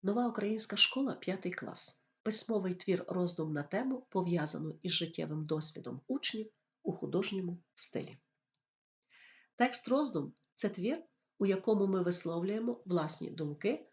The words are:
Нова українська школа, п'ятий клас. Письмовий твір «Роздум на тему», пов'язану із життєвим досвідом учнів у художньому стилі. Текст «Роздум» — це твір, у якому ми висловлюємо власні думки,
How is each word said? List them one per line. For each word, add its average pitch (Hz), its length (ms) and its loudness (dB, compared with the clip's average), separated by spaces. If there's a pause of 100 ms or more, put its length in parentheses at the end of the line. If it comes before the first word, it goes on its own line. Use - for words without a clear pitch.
Нова 233 220 2
українська 214 480 0
школа, 262 380 2
п'ятий 180 380 -4
клас. - 540 -4 (160)
Письмовий 208 520 4
твір 180 340 0
«Роздум 175 440 0
на 143 100 -2
тему», 254 460 -4
пов'язану 156 760 -2
із 175 100 -4
життєвим 156 540 -4
досвідом 151 600 -2
учнів 220 440 -4 (320)
у 208 100 -4
художньому 185 680 -4 (160)
стилі. - 440 2 (1400)
Текст 247 320 2
«Роздум» — 240 440 0 (220)
це - 140 -2
твір, 240 340 -2 (360)
у 196 80 2
якому 196 400 2
ми 190 160 2
висловлюємо 180 840 2
власні 165 460 0
думки, 160 640 -4